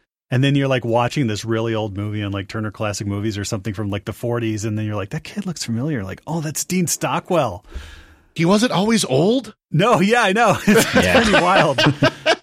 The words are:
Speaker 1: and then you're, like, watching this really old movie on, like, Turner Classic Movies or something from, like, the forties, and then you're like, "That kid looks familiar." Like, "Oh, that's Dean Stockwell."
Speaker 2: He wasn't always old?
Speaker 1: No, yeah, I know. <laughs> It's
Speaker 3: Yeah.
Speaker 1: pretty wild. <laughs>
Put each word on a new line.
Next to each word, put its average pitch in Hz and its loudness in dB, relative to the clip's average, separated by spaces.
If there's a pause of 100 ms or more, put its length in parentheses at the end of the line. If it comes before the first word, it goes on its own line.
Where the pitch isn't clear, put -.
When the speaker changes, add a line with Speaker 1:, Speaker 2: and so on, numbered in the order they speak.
(300)
Speaker 1:
and 127 2
then 139 4
you're, 139 2
like, 131 0
watching 120 0
this 107 -4
really 113 -2
old 107 -4
movie 104 -6
on, 101 -4
like, 98 -6
Turner 107 -6
Classic 104 -6
Movies 101 -4
or 101 -6
something 107 -6
from, 104 -6
like, 101 -6
the - -10
forties, 113 -4
and 107 -4
then 107 -4
you're 104 -6
like, 98 -8
"That 156 -8
kid - -10
looks 175 -8
familiar." 120 -4
Like, 95 -12
"Oh, 165 -6
that's 147 -8
Dean 180 -2
Stockwell." 131 -2 (720)
Speaker 2:
He 165 0
wasn't 202 2
always 208 2
old? 185 0 (160)
Speaker 1:
No, 185 4
yeah, 226 4
I 190 2
know. 220 4
<laughs> - -2
It's 214 4
Speaker 3:
Yeah. 240 4
Speaker 1:
pretty 202 4
wild. 170 4
<laughs> 311 4 (540)